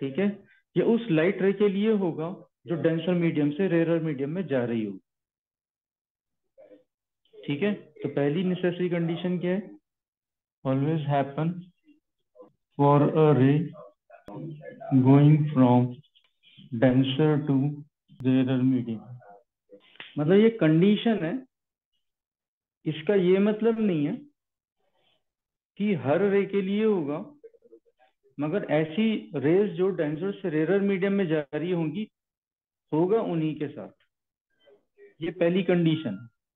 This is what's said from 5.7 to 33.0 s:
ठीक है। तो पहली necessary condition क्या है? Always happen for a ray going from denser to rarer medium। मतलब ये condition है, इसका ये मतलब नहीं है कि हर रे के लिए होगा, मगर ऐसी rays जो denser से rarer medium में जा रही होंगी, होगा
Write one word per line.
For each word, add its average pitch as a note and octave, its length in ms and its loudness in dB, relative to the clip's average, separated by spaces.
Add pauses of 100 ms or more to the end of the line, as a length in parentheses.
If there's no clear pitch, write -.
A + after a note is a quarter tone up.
ठीक D#3 280 -8
है। G#3 100 -2 (300)
तो C#3+ 80 -6
पहली C#3+ 340 -2
necessary F3+ 460 -4
condition E3+ 480 -4
क्या F3 140 -4
है? G3+ 220 -8 (920)
Always C#3+ 420 -2
happen C#3+ 440 -2 (1300)
for C#3+ 180 4 (200)
a D#3 180 6
ray C#3 360 2 (1300)
going C#3+ 340 8 (160)
from B2 320 4 (960)
denser C3 480 2 (200)
to C#3 80 2 (640)
rarer C3 440 2
medium। A#2 360 0 (1160)
मतलब D3+ 160 2
ये G#3+ 160 8 (100)
condition G3+ 640 4
है, D#3+ 80 -4 (1500)
इसका D#3 300 -4
ये F#3 240 4
मतलब G#3+ 400 0
नहीं E3+ 260 0
है G#3 100 -4 (1600)
कि G#3 160 0 (100)
हर D#3 260 2
रे G3 160 2
के G3 160 -2
लिए G3+ 220 -2
होगा, F3 400 -2 (1120)
मगर D3+ 340 -4
ऐसी D#3+ 360 0 (280)
rays F3 400 2
जो F#3 200 0
denser D#3 360 -4
से G3 180 -8
rarer D#3+ 320 0
medium G3 300 0
में G3 160 0
जा D3+ 160 -2 (100)
रही D#3 180 -4
होंगी, E3+ 360 -4 (840)
होगा F#3 300 2